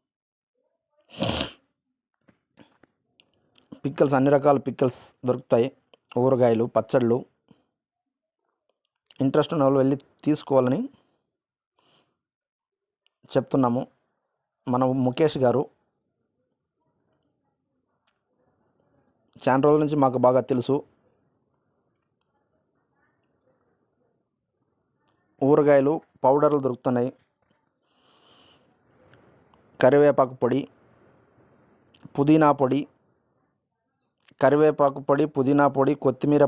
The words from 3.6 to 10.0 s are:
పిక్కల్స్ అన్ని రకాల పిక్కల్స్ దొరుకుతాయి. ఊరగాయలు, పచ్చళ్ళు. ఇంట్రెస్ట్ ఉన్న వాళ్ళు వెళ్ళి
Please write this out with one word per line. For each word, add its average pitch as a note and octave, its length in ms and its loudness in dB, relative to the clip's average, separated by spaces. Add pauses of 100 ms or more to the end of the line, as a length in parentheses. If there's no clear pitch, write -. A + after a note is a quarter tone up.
పిక్కల్స్ C#3 340 0
అన్ని C#3 180 2
రకాల C#3 200 2 (120)
పిక్కల్స్ B2+ 300 -4 (300)
దొరుకుతాయి. B2+ 400 -2 (520)
ఊరగాయలు, B2 440 2 (100)
పచ్చళ్ళు. A#2+ 420 0 (2000)
ఇంట్రెస్ట్ D3 320 0
ఉన్న C#3 100 0
వాళ్ళు C#3 160 2
వెళ్ళి C#3 160 0 (280)